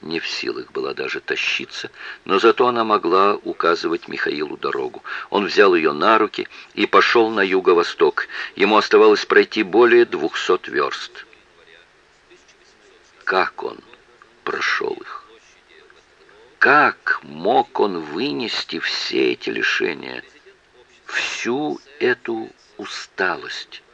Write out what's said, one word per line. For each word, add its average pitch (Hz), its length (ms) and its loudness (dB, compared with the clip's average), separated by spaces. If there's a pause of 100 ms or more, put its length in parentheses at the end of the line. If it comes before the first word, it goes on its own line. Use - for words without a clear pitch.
не 80 200 -6
в - 60 -8
силах - 460 -8
была 67 220 -6
даже 67 260 -8
тащиться, - 720 -6 (340)
но 95 140 0
зато 117 300 6
она 117 160 0
могла 98 500 2
указывать 85 760 -2
Михаилу 73 480 -6
дорогу. 65 460 -6 (260)
Он 101 180 0
взял 92 280 6
её 78 180 2
на 98 260 2
руки 98 300 -4 (260)
и 104 120 0
пошёл 110 440 4
на 107 120 -2
юго-восток. 90 840 2 (260)
Ему 101 220 2
оставалось 107 500 6
пройти 101 360 2
более 117 420 6
двухсот 90 640 -2
вёрст. - 580 -6 (2000)
Как - 380 -2
он - 160 -10 (680)
прошёл - 500 -4
их? - 300 -14 (1300)
Как 135 640 2
мог 85 580 -2
он 95 200 -2
вынести 107 760 -6
все - 540 -2
эти - 180 -8
лишения, 62 720 -4 (840)
всю - 760 -6 (180)
эту 113 520 -2 (280)
усталость? - 1040 -8 (120)